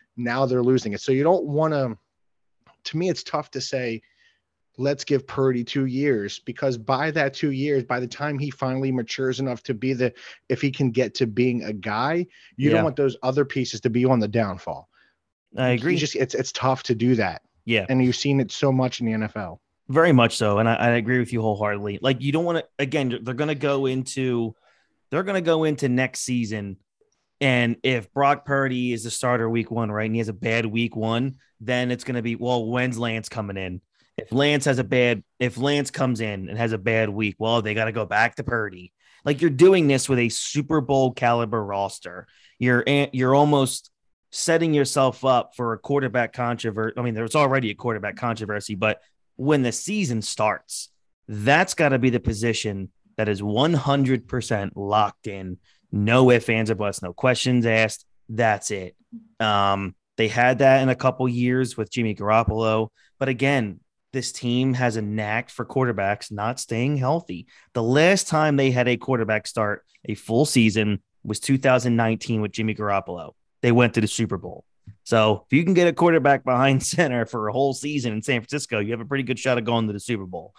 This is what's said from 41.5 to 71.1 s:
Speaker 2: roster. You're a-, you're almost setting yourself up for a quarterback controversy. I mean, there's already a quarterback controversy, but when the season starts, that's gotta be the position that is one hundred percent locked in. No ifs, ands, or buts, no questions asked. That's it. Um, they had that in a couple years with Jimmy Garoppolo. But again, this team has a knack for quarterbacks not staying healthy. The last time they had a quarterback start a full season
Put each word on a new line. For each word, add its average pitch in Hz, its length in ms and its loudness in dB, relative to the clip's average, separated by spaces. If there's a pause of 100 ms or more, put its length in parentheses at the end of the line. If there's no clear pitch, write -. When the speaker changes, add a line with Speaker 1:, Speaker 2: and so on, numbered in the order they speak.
Speaker 2:
roster. 95 640 -6 (320)
You're 123 280 4
a-, 143 240 2
you're 127 240 2
almost 143 540 2 (400)
setting 165 440 0
yourself 135 520 2
up 127 300 2
for 117 180 -4
a 107 60 -6
quarterback 123 540 -2
controversy. 113 640 -4
I 127 40 -4
mean, 120 140 -2
there's 113 200 -4
already 135 360 2
a 101 40 -12
quarterback 104 420 -6
controversy, 107 580 -6
but 107 260 -2 (340)
when 139 280 2
the 123 80 0
season 156 500 -2
starts, - 680 -4 (380)
that's 117 460 2
gotta 143 240 2
be 123 140 2
the 117 80 0
position 107 720 -4 (260)
that 107 100 0
is 101 140 -2
one 113 320 2
hundred 135 540 0
percent 107 500 -4
locked 101 480 0
in. 95 320 -10 (360)
No 120 380 6
ifs, 117 160 4
ands, 113 240 0
or 110 40 0
buts, 101 260 -4
no 90 100 -8
questions 123 540 0
asked. 110 400 2 (240)
That's 110 420 0
it. 92 240 -8 (460)
Um, 98 520 2 (220)
they 113 140 2
had 120 300 2
that 135 240 6
in 131 40 2
a 127 80 2
couple 131 320 0
years 123 480 0
with 107 160 -6
Jimmy 113 240 -2
Garoppolo. 110 760 2 (300)
But 135 80 0
again, 131 540 0 (320)
this 131 180 -6
team 127 440 0
has 123 200 0
a 113 60 -4
knack 107 480 -4
for - 160 -8
quarterbacks 104 680 -2
not 110 300 -4
staying 123 340 -2
healthy. 131 520 -4 (260)
The 120 100 0
last 156 460 4
time 156 260 2
they 135 160 4
had 123 160 2
a 123 80 2
quarterback 113 520 -2
start 104 360 -4 (220)
a 107 100 -6
full 117 300 2
season 107 560 2 (240)